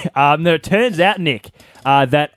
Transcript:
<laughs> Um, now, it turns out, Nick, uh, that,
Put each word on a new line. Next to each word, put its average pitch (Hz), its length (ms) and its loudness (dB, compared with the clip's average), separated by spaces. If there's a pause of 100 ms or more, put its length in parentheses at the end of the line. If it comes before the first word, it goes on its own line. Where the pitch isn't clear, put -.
<laughs> - 100 -10
Um, 143 260 0
now, 165 120 0
it 156 100 -4
turns 208 360 -2
out, 190 200 0
Nick, 147 320 -6 (340)
uh, 139 220 4
that, 147 300 0